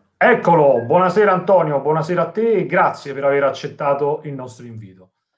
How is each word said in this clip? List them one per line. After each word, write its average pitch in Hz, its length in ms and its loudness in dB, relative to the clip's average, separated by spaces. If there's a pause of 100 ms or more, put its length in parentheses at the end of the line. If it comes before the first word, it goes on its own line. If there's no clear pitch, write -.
(160)
Eccolo, 156 680 4
buonasera 180 480 2
Antonio, 170 480 2
buonasera 160 420 -2
a 160 80 -4
te 226 220 0
e 175 140 0
grazie 139 480 -2
per 139 100 -6
aver 139 180 2
accettato 143 800 -4
il 147 100 -12
nostro 123 320 -14
invito. 101 460 -20 (260)